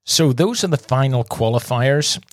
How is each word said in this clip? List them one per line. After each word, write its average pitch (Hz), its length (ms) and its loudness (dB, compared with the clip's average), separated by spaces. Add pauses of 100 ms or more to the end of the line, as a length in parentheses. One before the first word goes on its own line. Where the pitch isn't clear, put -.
So 151 300 2
those 190 300 0
are 196 40 -2
the 156 100 0
final 131 460 0
qualifiers. 123 960 0 (120)